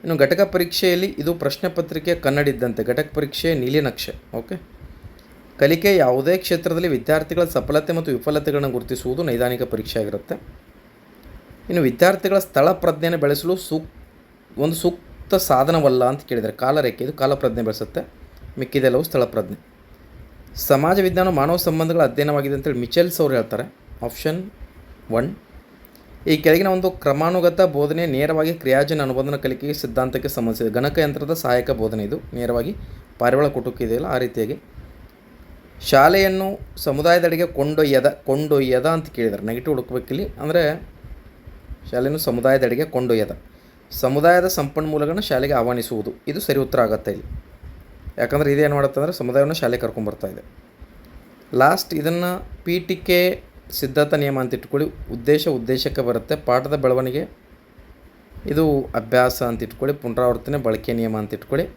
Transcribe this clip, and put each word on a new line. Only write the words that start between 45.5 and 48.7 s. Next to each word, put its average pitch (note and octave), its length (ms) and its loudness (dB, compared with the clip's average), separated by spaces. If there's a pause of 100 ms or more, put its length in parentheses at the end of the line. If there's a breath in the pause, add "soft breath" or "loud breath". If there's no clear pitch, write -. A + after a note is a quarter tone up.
ಆಹ್ವಾನಿಸುವುದು, A#2+ 600 0 (160)
ಇದು D3 120 -4
ಸರಿ C3+ 180 0
ಉತ್ತರ B2+ 220 0
ಆಗತ್ತೆ G#2+ 300 0
ಇಲ್ಲಿ. F#2+ 160 -8 (920)
ಯಾಕಂದರೆ C#3+ 340 0
ಇದೇನು D3 220 4